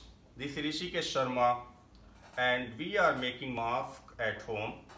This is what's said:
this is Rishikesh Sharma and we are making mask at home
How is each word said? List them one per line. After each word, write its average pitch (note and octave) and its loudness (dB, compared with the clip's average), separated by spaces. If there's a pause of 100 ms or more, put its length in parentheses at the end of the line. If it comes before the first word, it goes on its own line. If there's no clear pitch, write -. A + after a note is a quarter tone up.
(380)
this C#3+ -6
is D3 -2
Rishikesh E3 -2
Sharma B2 4 (800)
and B2 2
we F3 -4
are E3 6
making B2+ -4
mask A#2 -2 (180)
at A2 0
home A2 -4 (260)